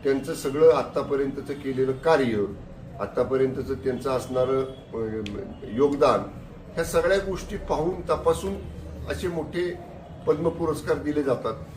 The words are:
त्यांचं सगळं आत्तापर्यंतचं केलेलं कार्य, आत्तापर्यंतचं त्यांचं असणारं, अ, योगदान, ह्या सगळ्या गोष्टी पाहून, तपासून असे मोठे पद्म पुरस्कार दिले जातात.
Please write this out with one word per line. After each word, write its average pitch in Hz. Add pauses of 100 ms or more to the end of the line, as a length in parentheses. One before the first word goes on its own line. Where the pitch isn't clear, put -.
त्यांचं 139
सगळं 151
आत्तापर्यंतचं 139
केलेलं 131
कार्य, 131 (560)
आत्तापर्यंतचं 131
त्यांचं 127
असणारं, 127 (320)
अ, 110 (520)
योगदान, 139 (540)
ह्या 165
सगळ्या 170
गोष्टी 190
पाहून, 165
तपासून 165 (540)
असे 196
मोठे 170 (500)
पद्म 160
पुरस्कार 156
दिले 147
जातात. 117 (240)